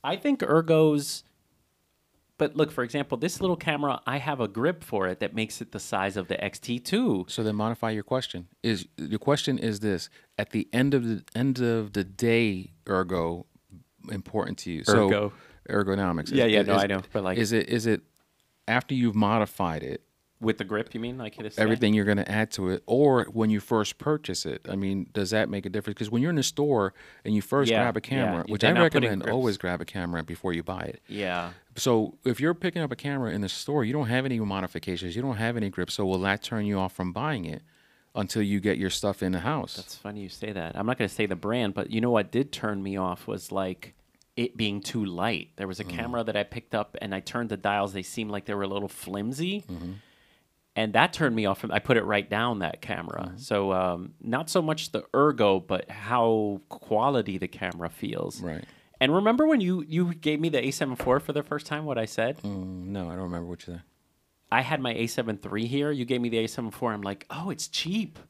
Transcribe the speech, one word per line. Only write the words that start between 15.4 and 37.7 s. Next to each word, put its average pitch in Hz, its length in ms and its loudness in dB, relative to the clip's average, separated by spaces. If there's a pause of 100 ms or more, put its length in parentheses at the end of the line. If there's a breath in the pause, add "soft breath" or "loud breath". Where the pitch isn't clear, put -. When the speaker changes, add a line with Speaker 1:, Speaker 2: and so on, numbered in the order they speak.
Speaker 2:
ergonomics. 98 640 0
Speaker 1:
Yeah, 131 120 6
Speaker 2:
Is, 113 80 6
Speaker 1:
yeah, 104 100 8
no, 98 140 4
Speaker 2:
is, 98 80 6
Speaker 1:
I - 20 0
know, 95 160 0 (100)
but, 101 120 -2
like 92 140 0
Speaker 2:
is 107 120 2
it, 113 180 2
is 117 180 0
it 110 160 2 (680)
after 120 260 2
you've 120 220 4
modified 101 680 2
it? 67 220 -6 (360)
Speaker 1:
With 110 180 0
the 123 60 -4
grip, 104 300 -4
you 113 60 -6
mean? 123 180 -6
Like, 107 180 -10
this 107 220 -10
Speaker 2:
Everything 110 360 6
you're 107 100 4
gonna 101 240 4
add 110 240 0
to 95 160 -2
it, 92 180 -2
or 131 380 6
when 110 260 2
you 107 80 4
first 107 400 0
purchase 151 480 -4
it. 73 240 -8
I 95 60 -4
mean, 98 360 -2
does 98 180 -2
that 107 180 2
make 101 180 -6
a - 20 -4
difference? 101 300 -6
'Cause 110 140 -4
when 120 100 2
you're 165 80 2
in 170 60 0
the 135 80 2
store 127 500 2 (300 loud breath)
and 107 100 2
you 104 80 2
first 135 300 2
Speaker 1:
Yeah, 110 100 6
Speaker 2:
grab 120 140 2
a - 20 0
Speaker 1:
yeah, - 100 -8
Speaker 2:
camera, 120 380 0
Speaker 1:
you, 101 60 -4
Speaker 2:
which 104 80 -2
Speaker 1:
they're 131 100 6
Speaker 2:
I 175 40 4
Speaker 1:
not 170 180 6
putting 143 160 4
Speaker 2:
recommend 98 140 -2
Speaker 1:
grips. 110 120 0
Speaker 2:
always 120 240 0
grab 90 220 -2
a 87 40 -6
camera 87 380 -4
before 85 300 -6
you 82 100 -2
buy 90 200 -6
it. - 260 -10
Speaker 1:
Yeah. 90 460 -4 (200)
Speaker 2:
So 113 500 2
if 123 140 0
you're 156 160 0
picking 170 280 -4
up 135 100 -4
a 117 40 -8
camera 139 360 -4
in 104 80 -2
the 98 80 -2
store, 139 360 -2
you 110 80 0
don't 147 140 0
have 123 180 0
any 131 140 0
modifications, 92 800 -4
you 120 60 -4
don't 127 160 -2
have 117 180 -2
any 104 140 -2
grips, 90 240 -4
so 104 120 -2
will 92 140 2
that 98 240 2
turn 107 220 -2
you 104 120 0
off 95 140 -2
from 90 200 -4
buying 120 320 -4
it 78 180 -8 (520 soft breath)